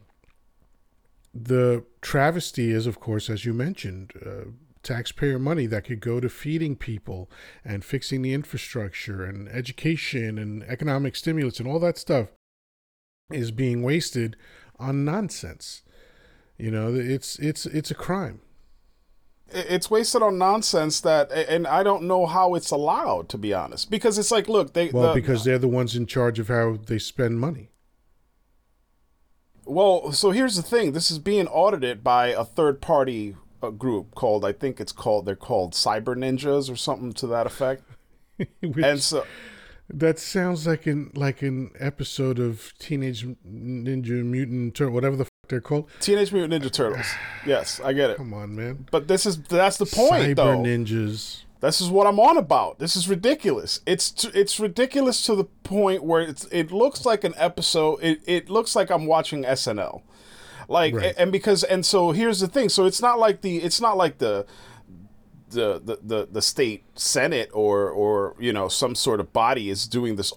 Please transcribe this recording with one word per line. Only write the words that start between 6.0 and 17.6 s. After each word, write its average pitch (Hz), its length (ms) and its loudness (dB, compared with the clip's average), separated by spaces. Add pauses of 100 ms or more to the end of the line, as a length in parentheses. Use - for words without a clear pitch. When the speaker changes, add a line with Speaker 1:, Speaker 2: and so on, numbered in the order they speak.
Speaker 1:
go 120 180 -2
to 123 100 -2
feeding 151 460 -4
people 101 540 -10 (340)
and 101 200 -8
fixing 135 380 -6
the 131 120 -2
infrastructure 104 880 -8
and 98 260 -10
education 127 880 -4
and 107 260 -8
economic 139 520 -4
stimulus 156 440 -2
and 120 80 -8
all 156 120 -2
that 170 180 0
stuff 127 300 0 (1040)
is 120 180 -4
being 120 320 -2
wasted 123 540 -2 (440)
on 139 260 -4
nonsense. - 760 -8 (760)
You 113 120 -6
know, 110 240 -2
it's, 131 460 -4
it's, 151 260 -4